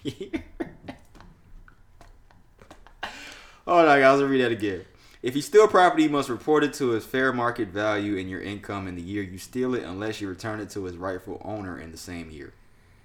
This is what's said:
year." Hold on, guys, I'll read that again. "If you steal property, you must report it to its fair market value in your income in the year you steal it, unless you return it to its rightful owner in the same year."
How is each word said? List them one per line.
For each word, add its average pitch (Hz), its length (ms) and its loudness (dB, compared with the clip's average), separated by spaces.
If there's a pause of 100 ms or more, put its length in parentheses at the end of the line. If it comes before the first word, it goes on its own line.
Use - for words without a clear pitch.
year." 190 420 -10 (3250)
Hold 170 220 6
on, 143 100 8
guys, 135 220 8
I'll 139 60 2
read 131 180 2
that 117 80 0
again. 101 320 -4 (380)
"If 127 120 -2
you 147 80 -2
steal 208 240 6
property, 180 380 6
you 151 60 2
must 139 180 0
report 147 360 2
it 139 100 0
to 123 200 0
its 104 120 -4
fair 131 260 0
market 120 360 -2
value 104 480 -2
in 95 120 -6
your 92 140 -8
income 101 440 -8
in 92 80 -10
the 87 80 -10
year 101 200 -6
you 92 160 -10
steal 127 360 -4
it, 117 100 -4
unless 104 360 -8
you 101 80 -6
return 107 320 -8
it 98 100 -10
to 98 160 -8
its 90 100 -10
rightful 92 480 -8
owner 92 340 -10
in 80 120 -14
the 80 80 -16
same 85 320 -12
year." 71 220 -16 (520)